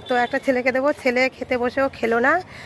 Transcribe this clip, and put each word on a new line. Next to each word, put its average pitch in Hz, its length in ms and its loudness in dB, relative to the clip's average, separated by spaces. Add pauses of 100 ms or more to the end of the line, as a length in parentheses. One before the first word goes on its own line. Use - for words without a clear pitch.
তো 254 80 0
একটা 240 240 0
ছেলেকে 254 320 0
দেবো, 262 220 0
ছেলে 254 360 2
খেতে 254 280 -4
বসেও 247 320 0
খেলো 233 300 0
না, 294 220 2 (240)